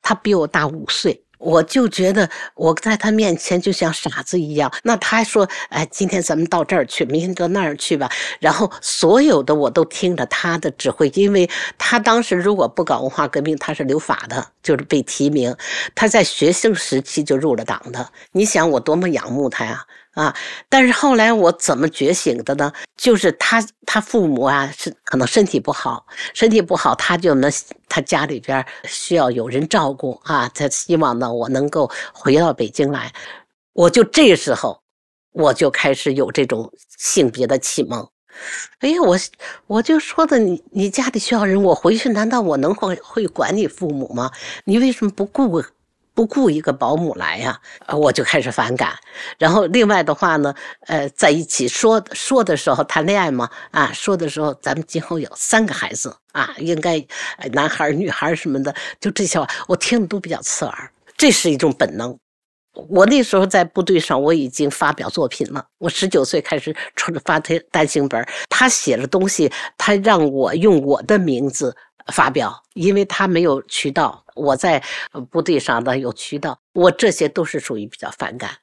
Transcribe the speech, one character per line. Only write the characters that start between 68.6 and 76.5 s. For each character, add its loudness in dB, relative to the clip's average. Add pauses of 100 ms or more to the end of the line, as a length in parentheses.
写 0
的 -2
东 0
西， 0 (260)
他 0
让 2
我 0
用 4
我 2
的 2
名 0
字 -4 (320)
发 2
表， -4 (100)
因 0
为 2
他 -2
没 2
有 2
渠 -6
道。 -2 (120)
我 0
在， 0 (300)
呃， -12
部 -4
队 0
上 -2
呢 -2
有 -6
渠 -10
道， -8 (140)